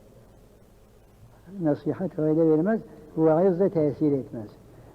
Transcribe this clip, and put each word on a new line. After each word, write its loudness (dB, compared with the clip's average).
Nasihat -4
fayda 2
vermez, 0
vaaz 4
da 2
tesir 0
etmez. -6